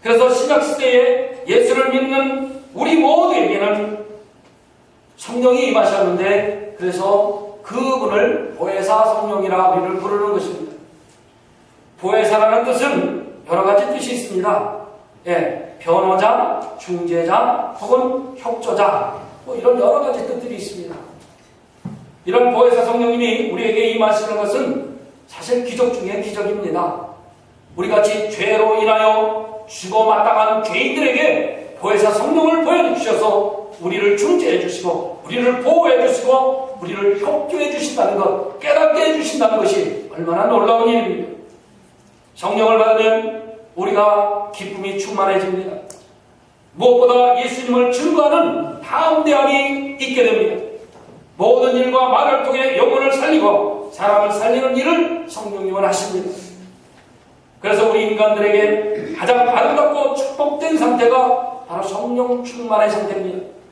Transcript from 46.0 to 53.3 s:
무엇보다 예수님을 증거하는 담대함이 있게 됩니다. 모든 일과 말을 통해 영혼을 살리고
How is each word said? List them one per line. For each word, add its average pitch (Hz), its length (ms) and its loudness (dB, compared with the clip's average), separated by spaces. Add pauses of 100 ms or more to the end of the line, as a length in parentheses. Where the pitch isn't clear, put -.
무엇보다 247 680 4
예수님을 247 480 0
증거하는 311 880 0
담대함이 285 1160 0
있게 254 240 0
됩니다. - 400 0 (760)
모든 247 380 4
일과 254 340 2
말을 - 340 2
통해 262 340 0
영혼을 269 340 2
살리고 208 840 0